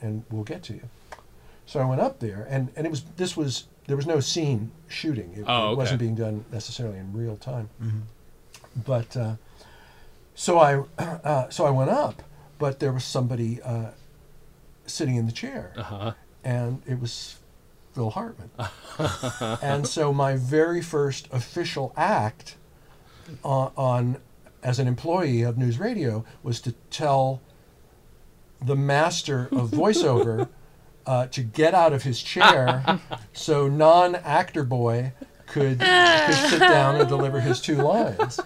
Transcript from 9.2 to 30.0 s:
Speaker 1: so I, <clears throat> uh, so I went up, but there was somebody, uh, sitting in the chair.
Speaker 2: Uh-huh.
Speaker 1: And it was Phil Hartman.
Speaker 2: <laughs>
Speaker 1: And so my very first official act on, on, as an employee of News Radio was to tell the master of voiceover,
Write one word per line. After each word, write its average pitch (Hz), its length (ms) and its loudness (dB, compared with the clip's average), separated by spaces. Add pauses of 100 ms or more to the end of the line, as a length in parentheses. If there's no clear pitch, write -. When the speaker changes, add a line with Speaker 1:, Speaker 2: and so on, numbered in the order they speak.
Speaker 1:
so 175 240 2
I, 143 320 6
<clears throat> - 80 -18
uh, 151 520 -4
so 165 160 0
I 143 40 4
went 135 200 2
up, 254 320 -2 (360)
but 139 220 -4
there 139 120 0
was 127 120 -4
somebody, 120 580 -4
uh, 117 280 -8 (960)
sitting 131 300 -2
in 113 100 0
the 113 60 -2
chair. 262 440 -10
Speaker 2:
Uh-huh. 104 360 -8 (300)
Speaker 1:
And 123 440 -4
it 127 140 -6
was - 360 -10 (580)
Phil 113 160 -4
Hartman. 214 480 -10
Speaker 2:
<laughs> - 1040 -6
Speaker 1:
And 143 240 -2
so 147 280 0
my 135 220 0
very 156 440 2
first 143 500 -4
official 143 680 -6
act 151 580 -2 (880)
on, 135 320 -2
on, 127 400 0 (460)
as 123 160 -2
an 131 100 0
employee 143 540 0
of 120 160 -2
News 123 200 0
Radio 147 460 -2 (180)
was 123 200 -6
to 120 100 -6 (180)
tell 135 520 0 (1200)
the 135 140 0
master 139 760 0
of 120 180 0
voiceover, 160 800 2